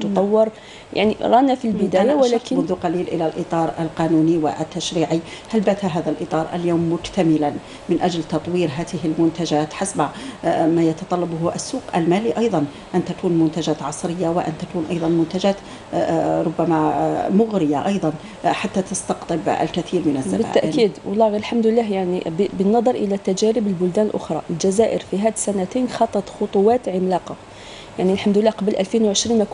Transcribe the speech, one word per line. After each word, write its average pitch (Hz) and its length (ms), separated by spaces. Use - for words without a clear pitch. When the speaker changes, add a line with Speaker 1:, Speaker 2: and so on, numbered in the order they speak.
Speaker 1:
نعم. 202 100
Speaker 2:
تطور. 208 360
يعني 208 260
رانا 254 340
في 254 120
البداية، 190 340
Speaker 1:
أنا 277 200
أشرت 247 120
Speaker 2:
ولكن 247 240
Speaker 1:
منذ 165 180
قليل 175 320
إلى 165 200
الإطار 165 520
القانوني 160 580
والتشريعي. 160 800
هل 220 100
بات 196 260
هذا 160 240
الإطار 160 460
اليوم 170 380
مكتملًا 156 600
من 170 120
أجل 170 220
تطوير 175 520
هذه 165 300
المنتجات 156 680
حسب، 185 320
آه، 170 220
ما 165 160
يتطلبه 165 720
السوق - 260
المالي 180 420
أيضًا، 202 280
أن 175 100
تكون 185 260
منتجات 160 520
عصرية 170 460
وأن 165 300
تكون 175 320
أيضًا 170 160
منتجات، 170 480
آه، 165 40
آه، 160 460
ربما، 160 500
آه، 156 360
مغرية 190 580
أيضًا، 170 260
آه، 160 60
حتى - 300
تستقطب - 640
الكثير 160 580
من 143 120
الزبائن؟ 185 260
Speaker 2:
بالتأكيد، 220 480
والله 208 320
الحمد 226 300
لله 220 260
يعني 180 260
ب-، 190 180
بالنظر 220 380
إلى 196 220
تجارب 214 500
البلدان 180 380
الأخرى، 170 440
الجزائر 190 640
في 190 80
هذه 220 140
السنتين 208 560
خطت 220 400
خطوات 208 500
عملاقة. 185 460
يعني 185 140
الحمد 202 240
لله 214 140
قبل 190 240
ألفين 226 280
وعشرين 214 340
ما 208 160